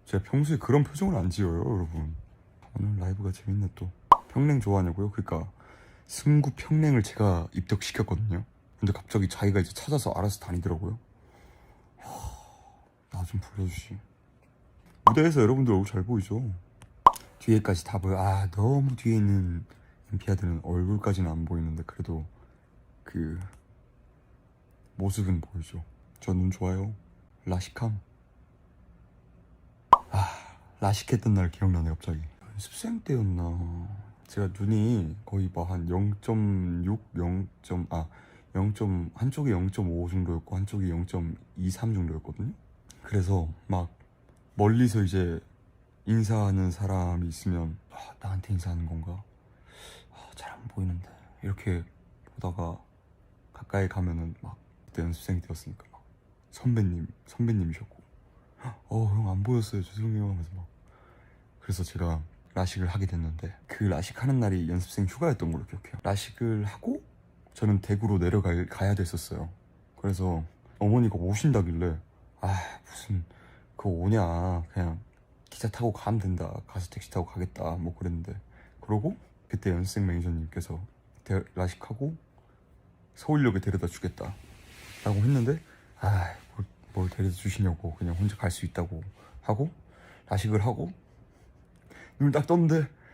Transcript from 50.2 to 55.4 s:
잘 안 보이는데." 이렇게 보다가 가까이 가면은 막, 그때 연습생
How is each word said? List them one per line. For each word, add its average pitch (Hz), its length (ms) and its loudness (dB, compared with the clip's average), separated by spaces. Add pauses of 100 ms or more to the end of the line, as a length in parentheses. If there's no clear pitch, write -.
잘 - 180 -16
안 - 140 -16
보이는데." 92 420 -6 (320)
이렇게 95 420 -4 (420)
보다가 87 540 -8 (760)
가까이 95 360 -2
가면은 85 520 -2
막, - 140 -14 (300)
그때 - 160 -6
연습생 85 400 -2